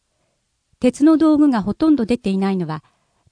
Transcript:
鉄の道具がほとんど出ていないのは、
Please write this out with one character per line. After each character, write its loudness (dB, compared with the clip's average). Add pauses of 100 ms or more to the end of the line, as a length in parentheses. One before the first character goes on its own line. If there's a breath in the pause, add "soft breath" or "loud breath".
(800)
鉄 -2
の 4
道 2
具 4
が -2
ほ -4
と 0
ん 4
ど -2
出 -2
て -6
い -4
な -2
い -4
の -6
は、 -12 (480)